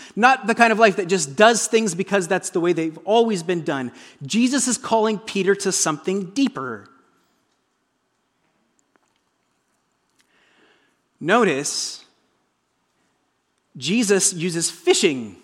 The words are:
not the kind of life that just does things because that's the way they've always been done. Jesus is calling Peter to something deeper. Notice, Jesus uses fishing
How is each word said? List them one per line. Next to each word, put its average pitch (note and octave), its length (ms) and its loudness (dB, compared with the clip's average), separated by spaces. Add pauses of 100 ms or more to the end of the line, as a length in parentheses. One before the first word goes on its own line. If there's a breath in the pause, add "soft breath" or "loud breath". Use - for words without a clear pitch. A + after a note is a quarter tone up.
(160 loud breath)
not B3+ 320 2
the A3 80 0
kind A#3 160 4
of G#3 80 0
life G#3 160 6
that F#3+ 120 -4
just D#3 280 -2
does G#3+ 320 4
things A3 280 0
because F#3+ 340 -2
that's F#3 220 -4
the F3 100 -2
way F3 100 2
they've D#3+ 280 -4
always A3 440 0
been E3+ 200 -4
done. C3+ 280 -4 (340 loud breath)
Jesus A#3+ 420 0
is A#3 100 -2
calling A3 420 0
Peter G3 360 -2
to G3 180 -4
something F3+ 580 -2
deeper. C3 560 -4 (4000)
Notice, D#3+ 840 -2 (1700)
Jesus F#3+ 580 0
uses E3 380 -4
fishing C3 720 -2